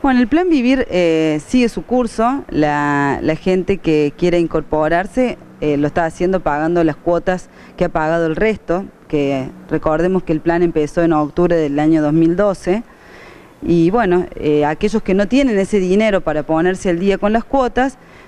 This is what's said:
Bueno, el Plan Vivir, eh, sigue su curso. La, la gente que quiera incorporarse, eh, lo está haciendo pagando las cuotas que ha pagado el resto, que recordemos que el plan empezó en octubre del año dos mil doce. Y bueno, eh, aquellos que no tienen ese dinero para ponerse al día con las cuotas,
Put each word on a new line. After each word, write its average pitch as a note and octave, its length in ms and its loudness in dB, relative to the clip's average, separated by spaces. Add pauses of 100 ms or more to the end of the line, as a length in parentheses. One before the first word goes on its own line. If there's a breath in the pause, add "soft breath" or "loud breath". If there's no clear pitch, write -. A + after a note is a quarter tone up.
Bueno, C4 180 2
el B3 80 2
Plan F4 220 0
Vivir, C4 400 2
eh, D#3+ 560 0
sigue B3 240 2
su - 140 -8
curso. B3 640 -2
La, D3 720 0
la D#3 140 0
gente F#3 420 -2
que D3+ 400 0
quiera F3 200 0
incorporarse, E3+ 1000 -2 (220)
eh, D3+ 180 0
lo C#3+ 100 0
está E3+ 180 0
haciendo F3+ 340 -2
pagando D#3+ 440 0
las D#3 120 2
cuotas F3 540 -2 (280 loud breath)
que F3+ 80 0
ha E3+ 40 -2
pagado E3 360 0
el D#3+ 100 -2
resto, G3 500 -2 (220)
que C#3 420 -2 (200)
recordemos D#3+ 540 0
que - 100 -4
el D#3 60 0
plan E3+ 240 0
empezó D#3+ 400 0
en E3+ 100 2
octubre E3 420 0
del D3 240 0
año D#3 220 2
dos D3+ 120 2
mil E3 220 2
doce. G3 460 0 (800 loud breath)
Y E3+ 300 2
bueno, F#3 340 2 (100)
eh, D3 300 0
aquellos D#3 380 -2
que F#3+ 100 -2
no G3+ 140 2
tienen B3 320 2
ese G3 200 0
dinero F#3+ 420 2
para D3+ 220 -4
ponerse F3+ 460 0
al E3+ 80 0
día G3 220 0
con G#3 140 0
las A3+ 100 0
cuotas, B3+ 540 0 (300 loud breath)